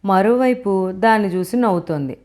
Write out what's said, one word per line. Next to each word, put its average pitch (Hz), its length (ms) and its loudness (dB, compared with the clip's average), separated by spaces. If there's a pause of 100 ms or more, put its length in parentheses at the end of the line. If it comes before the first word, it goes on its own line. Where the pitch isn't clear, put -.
మరోవైపు 202 840 2
దాన్ని 208 360 2
చూసి 185 300 -4
నవ్వుతోంది. 175 680 -2